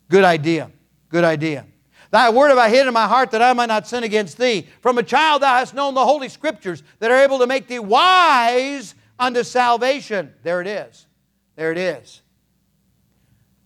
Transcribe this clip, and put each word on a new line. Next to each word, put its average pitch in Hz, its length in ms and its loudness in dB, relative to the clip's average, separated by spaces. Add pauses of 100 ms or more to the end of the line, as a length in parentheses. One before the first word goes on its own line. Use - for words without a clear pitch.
Good 190 140 6
idea. 160 480 0 (380)
Good 170 140 0
idea. 156 420 -2 (440)
"Thy 233 220 4
word 277 180 4
have 262 80 6
I 233 120 4
hid 262 180 2
in 247 80 -4
my 220 120 0
heart 254 240 0
that 226 120 0
I 254 100 4
might 240 140 -2
not 214 200 -4
sin 240 160 -6
against 208 360 -6
thee. 226 280 -2 (140)
From 240 160 0
a 233 60 -2
child 294 400 0
thou 269 100 2
hast 240 220 -2
known 277 180 -6
the 262 100 0
holy 269 260 0
scriptures 190 520 -10 (160)
that 226 140 -2
are 269 120 4
able 269 140 2
to 247 100 2
make 269 200 -6
thee 247 100 -10
wise 262 1160 2 (240)
unto 247 240 -2
salvation." 240 960 -2
There 175 200 -4
it 180 60 -8
is. 160 380 -12 (500)
There 160 160 -6
it 165 60 -6
is. 165 440 -8 (1400)